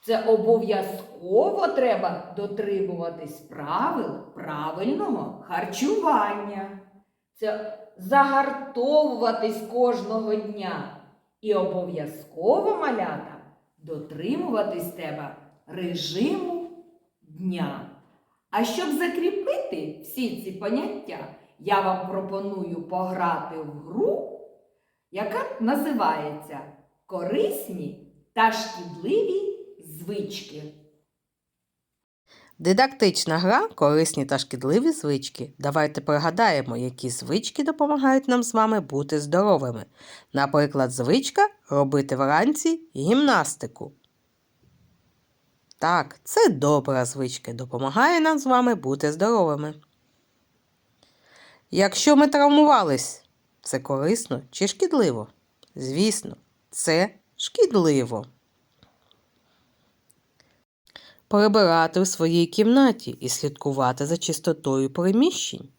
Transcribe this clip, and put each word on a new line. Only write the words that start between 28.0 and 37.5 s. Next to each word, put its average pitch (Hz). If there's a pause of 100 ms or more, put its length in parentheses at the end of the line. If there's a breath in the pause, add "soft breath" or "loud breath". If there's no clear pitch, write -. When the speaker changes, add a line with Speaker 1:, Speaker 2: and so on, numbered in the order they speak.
Speaker 1:
та 220
шкідливі 240 (180)
звички». - (2000 soft breath)
Speaker 2:
Дидактична 190
гра 233
«Корисні 151
та 139
шкідливі 151
звички». 139
Давайте 151
пригадаємо, 151
які 123
звички 165